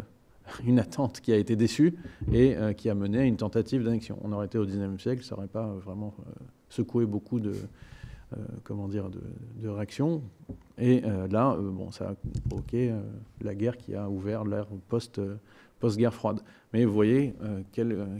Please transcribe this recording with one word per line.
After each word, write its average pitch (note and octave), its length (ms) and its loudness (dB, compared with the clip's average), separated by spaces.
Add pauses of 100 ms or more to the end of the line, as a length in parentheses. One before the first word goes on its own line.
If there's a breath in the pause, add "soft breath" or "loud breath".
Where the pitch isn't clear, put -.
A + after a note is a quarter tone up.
(280)
<laughs> - 380 -14
une B2 140 6
attente - 420 -2
qui A#2+ 100 2
a A2 60 8
été G#2 180 4
déçue D3 400 4 (380 loud breath)
et, A#2+ 240 6
euh, G#2+ 160 0
qui - 160 -2
a G2+ 60 2
mené G2+ 240 2
à C3+ 40 4
une A#2+ 140 4
tentative A2+ 460 0
d'annexion. A2 400 -2
On G#2 100 -4
aurait G2+ 140 -2
été A2+ 100 -4
au G#2 80 2
dix-neuvième G2 340 -2
siècle, B2 240 -2
ça - 120 -10
n'aurait G2 120 -8
pas, A2 200 -4
euh, G2+ 120 -6
vraiment, G2+ 400 -8
euh, - 120 -14 (360)
secoué A#2+ 380 0
beaucoup G#2+ 340 -2
de, G#2 140 -2 (800 loud breath)
euh, - 40 -8 (280)
comment G2+ 240 -6
dire, G2 200 -4
de, F#2+ 120 -10 (420)
de G#2+ 60 -4
réactions. C3+ 520 -2 (560)
Et, B2+ 280 6
euh, F#2+ 240 0
là, A2+ 240 4
euh, F#2+ 180 -2
bon, F#2 200 -6
ça G2 180 -6
a G2 60 -4 (340)
provoqué, A#2+ 420 0
euh, A2 80 -2 (420)
la G#2 140 -4
guerre A#2 220 0
qui G2+ 180 -10
a G2+ 140 -4
ouvert G2+ 340 -2
l'ère G#2 240 -2 (220)
post, A2+ 300 -2
euh, G2+ 160 -4 (440 loud breath)
post-guerre A#2 340 2
froide. G#2+ 280 -2 (320 loud breath)
Mais A#2 120 6
vous G#2 80 4
voyez, A2+ 400 4 (100)
euh, G#2 180 -4 (120)
quel, A#2 180 0
euh, G2+ 140 -2 (140)